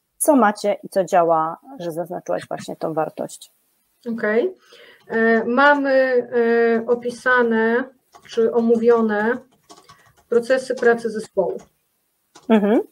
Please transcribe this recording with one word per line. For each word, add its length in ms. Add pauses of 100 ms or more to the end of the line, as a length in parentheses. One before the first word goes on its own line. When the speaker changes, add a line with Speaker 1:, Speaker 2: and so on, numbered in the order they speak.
(220)
Speaker 1:
co 140
macie 460
i 60
co 160
działa, 520 (220)
że 140
zaznaczyłaś 560
właśnie 280
tą 180
wartość. 580 (600)
Speaker 2:
Okej. 420 (540)
E, 360
mamy, 480
e, 920
opisane 1000 (440)
czy 240
omówione 880 (920)
procesy 460
pracy 360
zespołu. 480 (880)
Speaker 1:
Mhm. 320 (120)